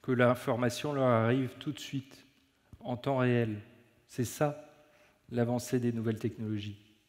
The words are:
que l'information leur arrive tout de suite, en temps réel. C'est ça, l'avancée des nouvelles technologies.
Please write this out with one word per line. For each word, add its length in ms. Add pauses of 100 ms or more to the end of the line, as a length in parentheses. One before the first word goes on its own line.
que 100
l'information 800
leur 140
arrive 520
tout 140
de 80
suite, 460 (540)
en 160
temps 220
réel. 400 (480)
C'est 180
ça, 460 (600)
l'avancée 500
des 120
nouvelles 260
technologies. 600 (300)